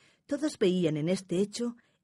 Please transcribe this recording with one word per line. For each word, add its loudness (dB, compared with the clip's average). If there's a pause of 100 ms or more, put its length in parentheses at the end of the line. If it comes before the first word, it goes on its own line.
(260)
todos -4
veían 2
en -2
este -2
hecho -2 (280)